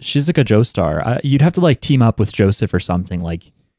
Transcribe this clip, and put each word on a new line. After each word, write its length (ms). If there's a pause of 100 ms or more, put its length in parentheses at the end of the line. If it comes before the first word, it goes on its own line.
Shizuka 420
Joestar, 640
I, 180
you'd 180
have 120
to, 60
like, 200
team 220
up 180
with 120
Joseph 420
or 60
something. 420
Like, 280 (280)